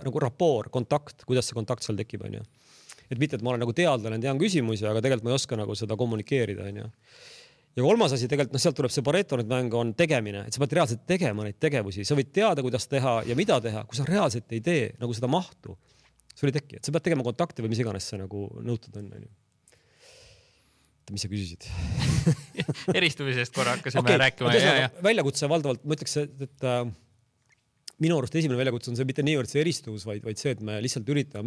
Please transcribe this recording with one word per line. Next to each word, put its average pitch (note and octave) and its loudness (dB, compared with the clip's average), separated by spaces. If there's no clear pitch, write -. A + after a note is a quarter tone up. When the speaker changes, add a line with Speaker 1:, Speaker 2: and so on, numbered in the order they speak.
Speaker 1:
nagu D3 -2
rapport, C3 2
kontakt, - -2
kuidas B2+ 2
see - -8
kontakt - -4
seal G#2 -4
tekib, A2 -8
on G#2 -8
ju. G#2+ -12
Et A#2 -2
mitte, C#3+ 0
et G#2 -6
ma B2+ 0
olen A#2+ 0
nagu A#2 0
teadlane, A#2 2
tean C3+ 0
küsimusi, B2 0
aga A2 2
tegelikult A#2+ 2
ma A#2+ 2
ei C3+ 2
oska B2+ -4
nagu G#2 -4
seda G#2+ -4
kommunikeerida, G#2+ -2
on G#2 -10
ju. A2+ -12
Ja B2 4
kolmas F3+ 6
asi B2 0
tegelikult, C#3 0
noh, - 0
sealt D#3 2
tuleb B2+ 2
see B2 0
Pareto D3+ 2
nüüd A2+ -2
mängu, B2 0
on A#2 0
tegemine, A2 0
et - -6
sa C#3 0
pead C#3+ 0
reaalselt A#2 0
tegema B2 0
neid G#2 -8
tegevusi. G#2 0
Sa D3 2
võid C3+ 0
teada, F#3 2
kuidas B2 -2
teha C3 2
ja A#2+ 0
mida D#3+ 4
teha, G#2+ -4
kui A#2+ -8
sa C3+ -2
reaalselt D#3 0
ei A2 -6
tee E3 2
nagu A#2+ -4
seda A#2+ -2
mahtu, D#3+ -4
sul C#3+ -2
ei C3+ 0
teki. - -10
Et - -6
sa D3+ 0
pead D#3 -2
tegema C3 0
kontakte B2+ -2
või A2+ -2
mis B2 0
iganes G2 -6
see G#2 -8
nagu G2+ -8
nõutud A2 -6
on, G2+ -14
on G#2 -16
ju. - -20
Mis G#2 -6
sa F2+ -8
küsisid? F#2 -6
Speaker 2:
<laughs> - -2
Eristumisest C3+ 0
korra B2 2
hakkasime B2+ 0
Speaker 1:
Okei, B2 6
Speaker 2:
rääkima, B2+ 4
Speaker 1:
et A#2+ 8
ühesõnaga, C3+ 6
Speaker 2:
ja, - -
ja. F3 -6
Speaker 1:
väljakutse D#3 2
valdavalt, C#3+ 2
ma D3+ -2
ütleks, - -6
et, C#3+ -6
et, - -10
äh, B2 0
minu E3 4
arust D#3 -2
esimene C3+ 2
väljakutse B2 0
on A#2+ -4
see C3 0
mitte C#3 0
niivõrd C#3+ 0
see C#3+ 0
eristus, A2 -4
vaid, G#2 -8
vaid A2 -6
see, C3+ -2
et G#2+ -10
me G#2+ -4
lihtsalt B2 -4
üritame C#3 -2